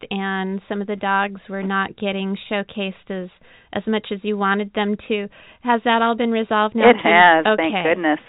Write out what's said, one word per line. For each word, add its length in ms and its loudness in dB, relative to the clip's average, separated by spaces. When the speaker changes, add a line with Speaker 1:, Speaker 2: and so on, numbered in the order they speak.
Speaker 1:
and 580 -4
some 140 -6
of 60 -10
the 80 -6
dogs 520 -2
were 140 -8
not 340 -4
getting 400 -4
showcased 580 -6
as, 220 -8
as 140 -4
much 260 -2
as 120 -6
you 120 -2
wanted 380 0
them 220 -2
to. 200 -4
Has 220 0
that 180 2
all 140 0
been 160 0
resolved 420 0
now, 160 6
Speaker 2:
It 40 8
Speaker 1:
too? 140 -2
Speaker 2:
has, 380 6
Speaker 1:
Okay. 100 2
Speaker 2:
thank 160 -2
goodness. 320 2